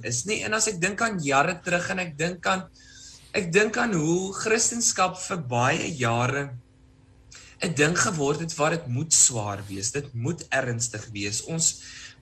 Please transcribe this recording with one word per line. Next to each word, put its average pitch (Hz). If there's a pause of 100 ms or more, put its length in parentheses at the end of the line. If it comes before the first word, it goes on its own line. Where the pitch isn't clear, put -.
is, 117
nee, 208
en 214
as 220
ek 196
dink 196
aan 214
jare 143
terug -
en 185
ek 165
dink 175
aan, 185 (720)
ek 175
dink 214
aan 240
hoe 175
Christendom 220
vir -
baie 131
jare 123 (1120)
'n 170
ding 156
geword 147
het 165
waar 147
dit 165
moet 131
swaar 104
wees, -
dit 143
moet 139
ernstig 117
wees, 104
ons - (400)